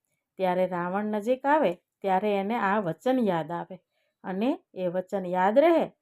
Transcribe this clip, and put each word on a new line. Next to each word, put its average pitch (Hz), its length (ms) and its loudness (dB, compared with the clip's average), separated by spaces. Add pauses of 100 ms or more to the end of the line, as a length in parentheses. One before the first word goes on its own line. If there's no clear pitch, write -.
(380)
ત્યારે 185 280 2
રાવણ 185 480 -4
નજીક 226 300 -2
આવે 277 280 2 (260)
ત્યારે 190 360 0
એને 196 240 -2
આ 202 220 0
વચન 214 440 -2
યાદ 165 260 -2
આવે 170 260 -10 (480)
અને 196 260 -2 (240)
એ 185 140 -4
વચન 185 380 -4
યાદ 185 320 2
રહે 311 260 6 (180)